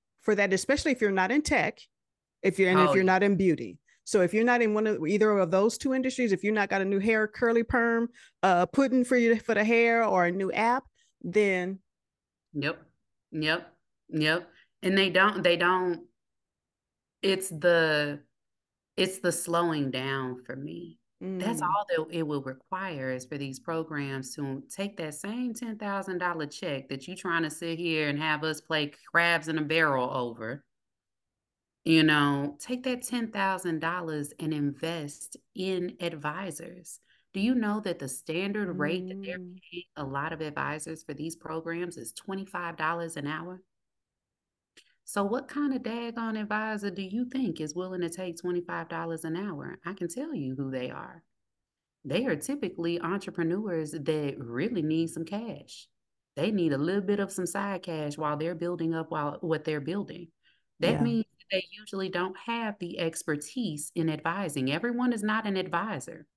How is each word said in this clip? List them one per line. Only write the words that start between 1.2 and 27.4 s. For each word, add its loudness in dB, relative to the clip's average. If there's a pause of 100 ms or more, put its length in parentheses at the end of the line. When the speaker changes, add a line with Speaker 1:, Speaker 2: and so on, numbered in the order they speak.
Speaker 1:
in 4
tech, 2 (640)
if 2
you're, 6
and 8
Speaker 2:
Oh, 10
Speaker 1:
if 8
you're 6
Speaker 2:
yeah. 6
Speaker 1:
not 6
in 6
beauty. 2 (240)
So 4
if 4
you're 4
not 6
in 4
one 2
of, 0
either 4
of 4
those 4
two 0
industries, 2
if 2
you're 2
not 2
got 2
a 2
new 2
hair 2
curly 2
perm, 2 (340)
uh, 6
pudding 4
for 4
you, 6
for 0
the 4
hair 6
or 4
a 2
new -2
app, 2 (400)
then 2 (760)
Speaker 2:
Yep. -2 (480)
Yep. -2 (360)
Yep. 2 (340)
And 4
they 4
don't, 4
they 6
don't, 2 (1200)
it's 2
the, 4 (800)
it's 2
the 0
slowing 0
down -4
for -10
me. -12 (240)
That's -4
Speaker 1:
Mm. -2
Speaker 2:
all 0
that 0 (100)
it 0
will -2
require -6
is -8
for -8
these -8
programs -6
to -6 (120)
take -6
that -6
same -6
ten -10
thousand -6
dollar -2
check -6
that -8
you -10
trying -2